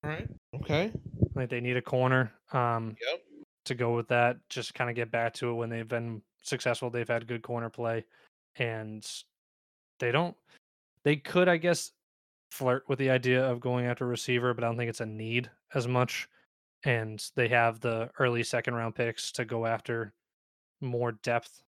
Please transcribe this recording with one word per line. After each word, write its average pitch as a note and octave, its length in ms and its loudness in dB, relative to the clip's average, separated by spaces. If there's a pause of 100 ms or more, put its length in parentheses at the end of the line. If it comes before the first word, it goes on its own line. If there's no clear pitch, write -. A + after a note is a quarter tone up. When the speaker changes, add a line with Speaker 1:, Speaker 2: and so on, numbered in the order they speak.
Speaker 1:
All D3+ 60 -4
right, F3 180 -6 (260)
okay. E3 380 0 (420)
Speaker 2:
Like, B2+ 140 -2
they A#2+ 120 -2
need B2 160 0
a B2+ 60 0
corner, B2+ 500 4 (200)
um, A#2 480 0
Speaker 1:
Yep. C3 220 -4 (440)
Speaker 2:
to C3 100 -4
go A#2+ 200 0
with A#2 120 -4
that, A#2+ 420 2
just - 240 -8
kinda A#2+ 200 -2
get A#2 160 -4
back A#2 240 0
to A#2+ 160 -2
it A#2 40 -2
when A#2 160 -4
they've A2+ 180 -6
been A#2 340 -4 (200)
successful, B2 480 -2
they've A#2+ 180 -4
had A#2 200 -2
good A#2 140 -4
corner A#2 280 -6
play, A#2 360 -4 (500)
and A2 680 -6 (760)
they A#2+ 120 0
don't, E3+ 240 2 (680)
they D3 120 6
could, F3+ 320 4
I F3 100 6
guess, E3+ 340 0 (580)
flirt C3 380 0
with C3+ 120 0
the C3 100 4
idea B2+ 340 4
of B2 160 0
going B2 260 0
after B2 200 -2
a - 20 -2
receiver, B2 460 0
but A#2 100 -2
I A#2 40 2
don't A#2 100 -2
think A#2+ 120 -2
it's A2 120 -8
a A2+ 40 -4
need A2+ 440 -4 (240)
as B2 140 2
much, B2 400 2 (560)
and A2 360 0 (160)
they A#2+ 120 2
have A#2 320 4
the A#2 380 -2
early A#2+ 260 2
second B2 300 -2
round A#2 220 -4
picks - 380 -4
to B2 120 -2
go A2+ 200 -2
after A2+ 480 -4 (680)
more B2 320 -2
depth - 600 -4